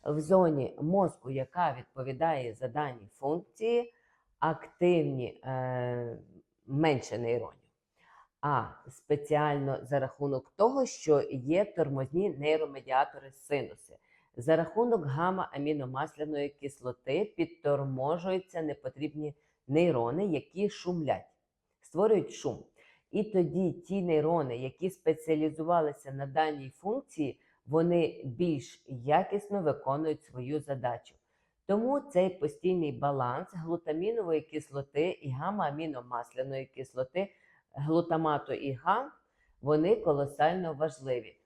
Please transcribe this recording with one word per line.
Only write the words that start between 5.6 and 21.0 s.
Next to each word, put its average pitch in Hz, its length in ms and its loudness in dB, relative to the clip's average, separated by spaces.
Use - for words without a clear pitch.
менше 139 520 2
нейронів. 117 420 -2
А 135 240 2
спеціально 143 920 0
за 135 180 0
рахунок 131 560 -2
того, 254 300 4
що 147 360 4
є 143 340 2
тормозні 147 640 -2
нейромедіатори 139 1040 0
синуси. - 680 -6
За 135 180 4
рахунок 202 500 2
гамма-аміномасляної 147 1400 -2
кислоти 139 880 -4
підторможуються 156 1200 -2
непотрібні 151 760 -6
нейрони, 143 580 4
які 185 440 -2
шумлять, 151 560 -2